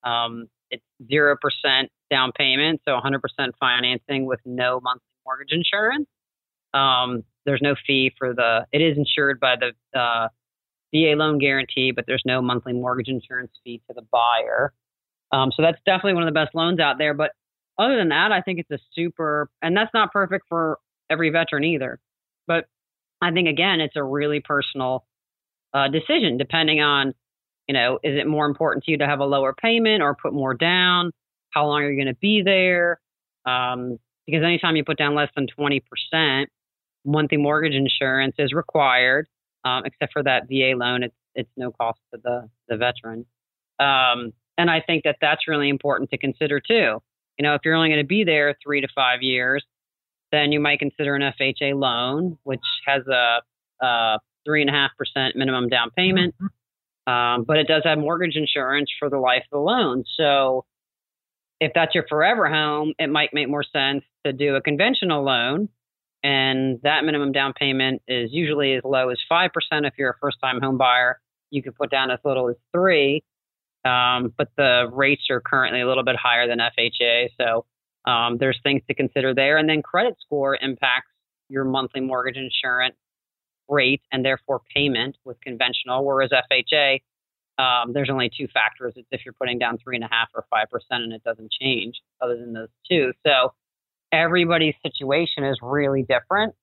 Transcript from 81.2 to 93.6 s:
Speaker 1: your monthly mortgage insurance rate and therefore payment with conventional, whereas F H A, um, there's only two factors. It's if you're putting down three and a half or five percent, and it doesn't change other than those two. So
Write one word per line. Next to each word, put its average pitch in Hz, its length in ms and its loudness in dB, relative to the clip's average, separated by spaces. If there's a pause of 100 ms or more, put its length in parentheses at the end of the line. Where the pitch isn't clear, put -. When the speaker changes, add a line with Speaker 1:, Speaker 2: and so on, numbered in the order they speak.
Speaker 1:
your 135 160 -2
monthly 131 360 -2
mortgage 131 360 -4
insurance 127 580 -2 (720)
rate 139 320 2 (100)
and 131 120 -2
therefore 131 380 -2 (120)
payment 135 520 0
with 123 160 -16
conventional, 127 640 -2
whereas 135 280 0
F 127 180 2
H 127 220 0
A, 139 280 2 (600)
um, 123 320 0
there's 139 160 -2
only 127 260 0
two 95 120 -8
factors. 113 480 -2
It's 120 160 -20
if 127 140 -8
you're 123 80 -18
putting 123 260 -4
down 117 180 -2
three 127 180 -8
and 117 80 -4
a 113 60 -10
half 117 240 0
or 113 160 -8
five 110 200 0
percent, 120 340 -6
and 113 100 -8
it 113 100 -16
doesn't 110 280 -8
change 120 440 -4 (260)
other 120 160 -4
than 120 160 -12
those 113 160 -12 (200)
two. 139 240 2 (120)
So 131 280 2 (600)